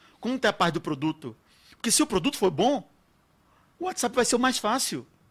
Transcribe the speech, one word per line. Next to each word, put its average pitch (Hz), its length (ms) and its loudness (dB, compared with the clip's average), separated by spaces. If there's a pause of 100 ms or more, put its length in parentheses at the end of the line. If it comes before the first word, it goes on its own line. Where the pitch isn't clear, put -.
(200)
Como 254 180 -4
tá 233 120 2
a 196 40 -2
parte 170 220 0
do 165 60 -4
produto? 147 540 -6 (360)
Porque - 180 -6
se 302 140 4
o - 20 2
produto 196 320 -2
for 190 140 2
bom, 202 360 2 (920)
o 339 60 -6
WhatsApp 285 300 -2
vai 247 80 4
ser 247 120 2
o 233 40 4
mais 254 200 2
fácil. 214 480 -2 (240)